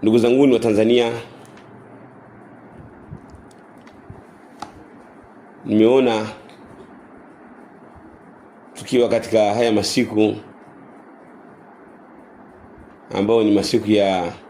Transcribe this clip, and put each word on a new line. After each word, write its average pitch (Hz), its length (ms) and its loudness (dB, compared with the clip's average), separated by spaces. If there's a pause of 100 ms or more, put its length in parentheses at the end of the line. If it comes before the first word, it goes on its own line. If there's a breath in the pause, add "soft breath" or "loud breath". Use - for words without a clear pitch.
Ndugu 110 160 2
zanguni 127 360 2
wa 113 60 2
Tanzania, 113 520 0 (4000)
nimeona 110 640 2 (2500)
tukiwa 120 360 -2
katika 107 440 0
haya 117 180 0
masiku 107 640 -2 (2750)
ambayo 107 280 0
ni 107 120 2
masiku 104 360 0
ya 95 420 0 (160)